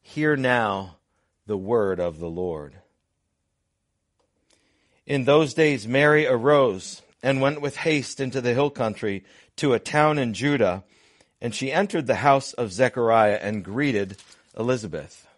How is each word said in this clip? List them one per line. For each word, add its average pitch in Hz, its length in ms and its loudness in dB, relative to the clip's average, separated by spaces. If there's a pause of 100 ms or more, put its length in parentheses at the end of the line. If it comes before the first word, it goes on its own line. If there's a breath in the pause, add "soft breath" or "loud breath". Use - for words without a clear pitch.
Hear 151 360 0
now 110 600 0 (500)
the 104 100 -2
word 98 440 0
of 85 180 -4
the 85 120 -10
Lord. 82 440 -8 (2250)
In 139 180 -2
those 143 300 4
days, 143 320 2
Mary 147 400 4
arose 127 760 2 (200)
and 135 180 0
went 147 200 0
with 143 160 -6
haste 151 440 -2
into 131 200 -4
the 120 120 0
hill 139 180 2
country 107 540 -4 (320 soft breath)
to 139 180 2
a 110 40 0
town 151 400 0
in 120 160 -2
Judah, 107 500 0 (560 soft breath)
and 117 140 -6
she 135 180 -6
entered 170 340 -2
the 117 100 0
house 135 380 2
of 113 180 -4
Zechariah 113 680 2
and 104 240 -6
greeted 101 520 -2 (420 soft breath)
Elizabeth. 107 680 -6 (120)